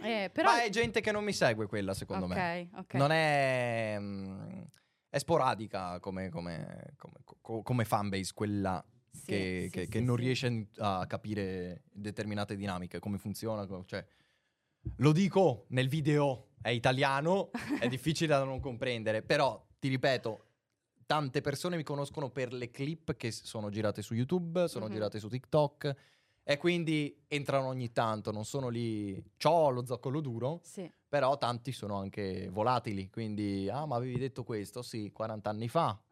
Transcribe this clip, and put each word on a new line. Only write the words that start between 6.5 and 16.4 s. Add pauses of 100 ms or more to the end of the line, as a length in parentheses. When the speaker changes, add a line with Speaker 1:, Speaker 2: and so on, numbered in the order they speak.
Speaker 2:
come, (220)
co-,
come
fanbase
quella (280)
Speaker 1:
Sì,
Speaker 2:
che,
Speaker 1:
sì,
Speaker 2:
che,
Speaker 1:
sì,
Speaker 2:
che
non
Speaker 1:
sì.
Speaker 2:
riesce (100)
a
capire (100)
determinate
dinamiche,
come
funziona,
co-,
cioè, (920)
lo
dico
nel
video, (100)